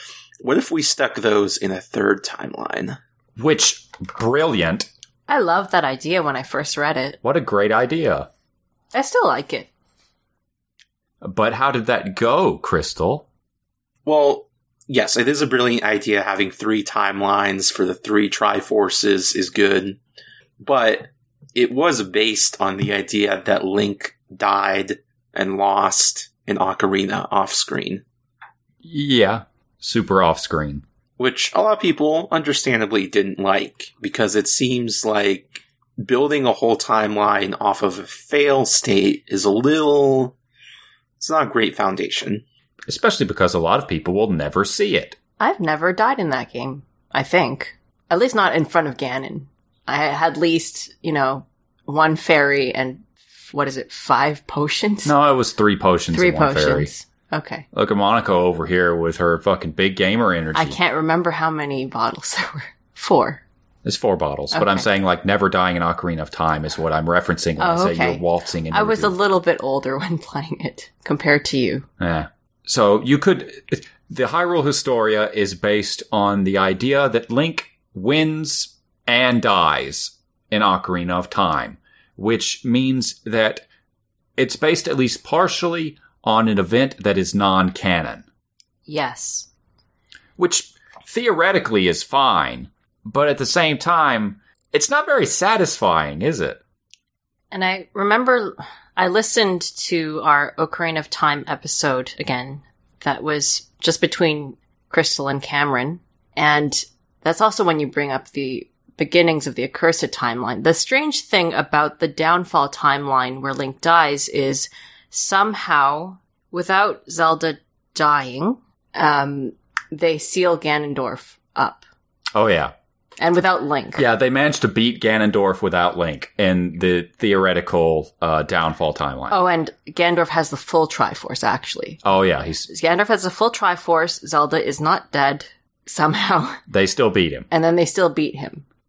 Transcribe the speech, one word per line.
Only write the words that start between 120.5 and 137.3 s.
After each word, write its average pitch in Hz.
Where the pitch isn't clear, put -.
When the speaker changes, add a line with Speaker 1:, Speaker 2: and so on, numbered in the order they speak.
Speaker 3:
Ganondorf 147
up. -
Speaker 2:
Oh, 107
yeah. 82
Speaker 3:
And 170
without 180
Link. 143
Speaker 2:
Yeah, 120
they 127
managed 143
to 117
beat 117
Ganondorf 107
without 90
Link 80
in 90
the 87
theoretical, 87
uh, 78
Downfall 80
timeline. 67
Speaker 3:
Oh, 185
and 165
Ganondorf 170
has 156
the 143
full 160
Triforce, -
actually. -
Speaker 2:
Oh, 95
yeah. 80
He's 78
Speaker 3:
Ganondorf 175
has 202
the 185
full 226
Triforce. 175
Zelda 151
is 143
not -
dead, 143
somehow. 170
<laughs> -
Speaker 2:
They 98
still 113
beat 87